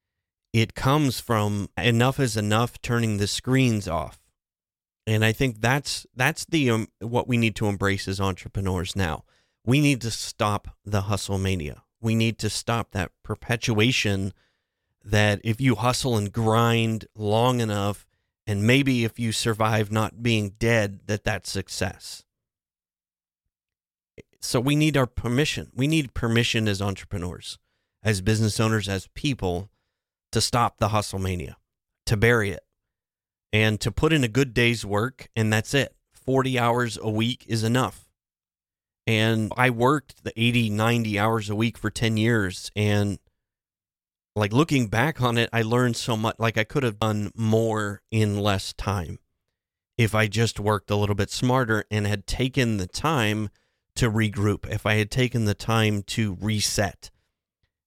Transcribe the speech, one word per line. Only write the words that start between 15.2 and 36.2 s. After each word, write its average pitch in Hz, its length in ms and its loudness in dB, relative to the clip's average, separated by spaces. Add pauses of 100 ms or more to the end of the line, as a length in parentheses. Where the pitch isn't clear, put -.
if 113 160 0
you 131 160 4
hustle 120 420 0
and 101 140 0
grind 113 720 2 (100)
long 113 440 2
enough, 104 480 -2 (400)
and 104 180 0
maybe 131 380 4
if 113 160 -4
you 113 120 -2
survive 110 600 0
not 110 320 -2
being 107 340 0
dead, 110 500 0
that 104 160 -4
that's 104 260 -6
success. - 720 -8 (2250)
So - 200 -2
we 143 160 0
need 151 200 2
our 131 120 2
permission. 120 640 -2
We 131 140 -2
need 156 260 0
permission 117 540 0
as 98 140 -2
entrepreneurs, 95 760 -8 (460)
as 104 180 0
business 107 380 2
owners, 110 280 2
as 95 260 -4
people, 98 560 -4 (600)
to 113 100 2
stop 117 360 0
the 107 120 2
hustle 104 280 -2
mania, 92 400 -6 (480)
to 110 120 2
bury 110 340 4
it, - 120 -10 (920)
and 107 260 2
to - 120 -4
put 156 220 2
in 147 100 2
a 120 40 0
good 123 260 0
day's 120 320 2
work, 104 500 -4
and 110 160 2
that's 110 220 0
it. 135 220 0 (160)
Forty 131 480 0